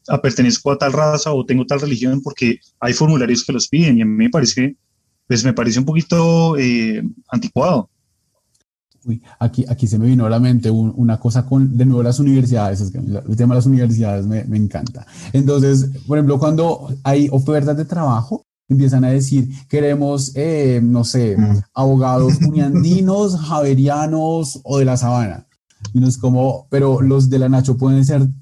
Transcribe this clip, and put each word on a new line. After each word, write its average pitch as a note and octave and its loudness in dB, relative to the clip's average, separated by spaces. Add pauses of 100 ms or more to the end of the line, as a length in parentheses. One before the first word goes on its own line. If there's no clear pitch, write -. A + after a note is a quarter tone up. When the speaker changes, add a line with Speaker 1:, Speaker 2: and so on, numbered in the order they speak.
Speaker 1:
ah, - -2
pertenezco B2 0
a C#3 -2
tal C#3 -2
raza D3+ -2
o C3 -2
tengo B2 -2
tal C#3+ -4
religión, C3 -2
porque A#2 -4 (200)
hay A#2+ 0
formularios B2 0
que - -6
los B2 -4
piden, D3 2
y A2+ 2
a A2 0
mí G#2+ 0
me A2+ 2
parece, C3 -2 (480)
pues, A#2+ -2
me C3 2
parece A#2 -2
un C3 0
poquito, E3 0
eh, A#2 -2 (260)
anticuado. B2+ -2 (1160)
Speaker 2:
Uy, A2+ -6 (160)
aquí, B2 -2
aquí B2 -2
se G#2+ -2
me A2 0
vino B2+ 2
a A2 0
la A#2 0
mente B2 2
un, A2+ 0
una A#2 0
cosa B2 0
con, C3+ 0
de B2+ 2
nuevo, B2 2
las A#2+ 0
universidades, A#2+ 0
es G2 -4
que B2+ -10
la, G2+ -6
el - -6
tema B2 2
de B2+ 2
las A#2+ 2
universidades A2+ 0
me, A2 -4
me A2 -4
encanta. G2+ -4 (280)
Entonces, C3+ 2 (160)
por D3 -2
ejemplo, C#3+ 2
cuando D#3 -2 (120)
hay C#3+ 2
ofertas C#3+ 0
de D#3 -4
trabajo, D3+ -4 (240)
empiezan C3+ 2
a B2+ 2
decir, C3+ 0 (200)
"Queremos, C#3+ -2
eh, C#3+ 0
no A#2+ 2
sé, A#2 0
Speaker 3:
Mm. G#2 2 (160)
Speaker 2:
abogados C3 2
Speaker 3:
<laughs> D3+ 2
Speaker 2:
uniandinos, F3+ 2
javerianos D3+ 0
o C#3 -2
de C3+ 2
la B2+ 0
Sabana". A#2+ -2 (460)
Y A#2+ 0
uno C3 4
es C3 -2
como, B2+ 0
"Pero C3+ 2
los C3+ 4
de C3 2
la B2+ 2
Nacho C3 2
pueden C3+ 2
ser C#3 2 (160)